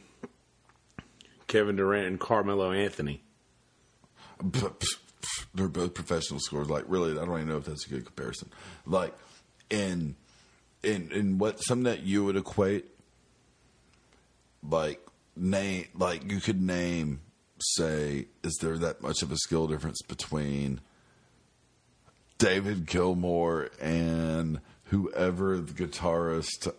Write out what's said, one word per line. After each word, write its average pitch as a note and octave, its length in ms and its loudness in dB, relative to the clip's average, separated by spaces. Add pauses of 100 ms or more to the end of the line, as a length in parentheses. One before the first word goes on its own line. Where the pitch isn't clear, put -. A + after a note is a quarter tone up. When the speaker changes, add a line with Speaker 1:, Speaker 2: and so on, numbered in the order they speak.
(1500)
Speaker 1:
Kevin G#2 280 4
Durant G2 320 4
and F#2 120 -2
Carmelo G2 520 2
Anthony. F2+ 520 -2 (1160)
Speaker 2:
P-, F#2+ 220 0
p-, G2+ 60 0 (120)
p-, - 80 0 (680)
they're F#2+ 140 0
both F2 260 0
professional D#2+ 460 -2
scorers. D2 300 -4
Like, D2 180 0
really, F2 240 2
I D#2 140 -2
don't F2 100 -2
even D#2 140 -2
know D#2+ 80 0
if C#2+ 80 -6
that's D2+ 200 -8
a - 40 -14
good C2 160 -6
comparison. - 440 -10 (360)
Like, F2+ 280 2 (560)
in, F2+ 460 0 (680)
in, G2 300 0
in G2 280 2
what, G#2 220 0
something B2 300 2
that D#2 120 -2
you G2 200 2
would G2 140 2
equate, G2 480 2 (1800)
like, D#2 380 0 (300)
name, F#2+ 580 0
like, F2+ 380 -2
you G2 80 0
could F#2+ 220 2
name, F2 600 0 (380)
say, D2+ 680 -2 (160)
is D#2+ 180 -4
there E2 160 0
that E2 240 -2
much C#2+ 200 -2
of C2+ 100 -4
a - 60 -4
skill D#2+ 300 0
difference D#2 340 -4
between C#2+ 800 -4 (1600)
David G2 480 4
Gilmour F2 840 2 (120)
and E2 800 0 (240)
whoever F#2 760 2
the D#2 140 -8
guitarist E2+ 1040 -2